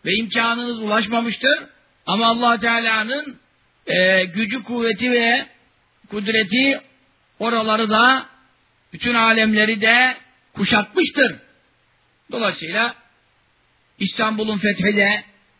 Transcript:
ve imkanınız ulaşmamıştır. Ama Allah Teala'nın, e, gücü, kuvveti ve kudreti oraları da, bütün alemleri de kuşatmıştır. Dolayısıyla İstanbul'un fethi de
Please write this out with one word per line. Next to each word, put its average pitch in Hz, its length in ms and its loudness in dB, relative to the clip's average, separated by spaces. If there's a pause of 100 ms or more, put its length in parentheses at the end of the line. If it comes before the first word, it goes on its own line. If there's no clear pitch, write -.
ve 156 100 -4
imkanınız 233 680 -2
ulaşmamıştır. 233 840 -2 (400)
Ama 208 200 0
Allah 233 340 2
Teala'nın, 233 800 -2 (460)
e, 185 380 2
gücü, 208 380 -4
kuvveti 233 500 -2
ve 240 340 2 (640)
kudreti 220 680 0 (580)
oraları 220 520 0
da, 240 420 2 (600)
bütün 240 220 -4
alemleri 220 680 2
de 240 360 2 (380)
kuşatmıştır. 233 840 0 (960)
Dolayısıyla 214 640 -4 (1040)
İstanbul'un 214 600 -4
fethi 202 380 0
de 208 280 2 (360)